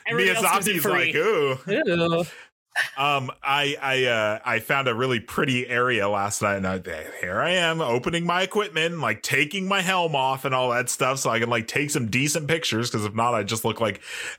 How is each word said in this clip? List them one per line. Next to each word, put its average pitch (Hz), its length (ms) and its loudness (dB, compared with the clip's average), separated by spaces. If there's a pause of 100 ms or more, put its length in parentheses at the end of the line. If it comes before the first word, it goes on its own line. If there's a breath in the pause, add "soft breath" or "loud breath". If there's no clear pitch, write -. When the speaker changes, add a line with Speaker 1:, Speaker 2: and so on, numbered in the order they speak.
Speaker 1:
Everybody 196 300 2
else 180 160 4
gets 196 140 2
it 202 100 2
Speaker 2:
Miyazaki's 156 60 -2
Speaker 1:
free. 101 80 2
Speaker 2:
like, - 240 0
"Ooh." 170 1040 2
Speaker 1:
Ooh. 175 60 0 (720 loud breath)
Speaker 2:
Um, 139 360 0 (120)
I, 143 380 0
I, 131 240 2
uh, 110 400 2
I 117 140 0
found 135 280 0
a 117 80 2
really 123 240 0
pretty 123 480 -2
area 120 400 2
last 101 340 0
night, 101 160 2
and 95 100 -2
I, 95 120 -2 (400)
here 95 220 -4
I 156 100 0
am 165 300 2
opening 156 440 0
my 175 180 2
equipment, 170 560 -2
like, 110 220 0
taking 151 460 0
my 196 140 2
helm 175 340 2
off 131 300 0
and 131 100 0
all 127 140 2
that 123 200 2
stuff, 135 300 0
so 135 100 0
I 113 100 2
can, 117 100 0
like, 117 180 0
take 143 220 -2
some 127 180 -2
decent 143 400 0
pictures, 120 420 0
'cause 110 140 -2
if 104 100 -4
not, 117 200 2
I 110 100 2
just 110 220 -4
look 110 160 -2
like 104 200 0 (380 loud breath)